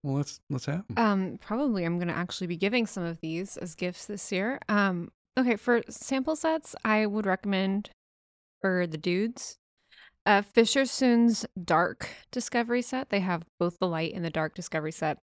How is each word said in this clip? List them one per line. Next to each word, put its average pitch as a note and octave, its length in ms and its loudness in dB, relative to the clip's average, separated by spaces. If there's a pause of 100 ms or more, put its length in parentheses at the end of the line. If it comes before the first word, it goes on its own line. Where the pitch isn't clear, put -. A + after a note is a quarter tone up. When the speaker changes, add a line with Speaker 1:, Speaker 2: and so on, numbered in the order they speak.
Speaker 1:
Well, C#3 140 0
let's, - 220 -4 (120)
let's C3 160 -4
have E3 240 -4
'em. G#3+ 120 -2
Speaker 2:
Um, F#3+ 380 2
probably A3+ 420 -2
I'm E3+ 140 0
gonna F3 160 -2
actually F3+ 320 -4
be E3+ 120 -4
giving A3+ 280 2
some - 180 -6
of E3+ 180 -6
these E3 360 -6
as E3+ 160 -10
gifts F3+ 320 -6
this - 260 -8
year. G#3 280 -2 (100)
Um, F#3+ 420 0 (240)
okay, B3 200 4
for A#3+ 340 2
sample C4+ 460 -2
sets, D#4+ 400 -2 (100)
I G#3+ 220 4
would G#3 180 -2
recommend G3 640 0 (720)
for F3+ 240 2
the D#3 140 -6
dudes, F#3+ 580 -2 (680)
uh, G3+ 160 6
Fisher A#3 420 4
Soon's A#3 580 4 (200)
Dark - 440 2 (240)
Discovery A#3+ 520 -2
Set. C4 260 -6
They G3+ 120 2
have F3 240 -2 (140)
both F3 200 0
the F#3 80 0
light E3 260 -2
and F3 100 -6
the E3 60 -4
dark D#3 240 -2
discovery D#3+ 380 -6
set. D#3 360 -4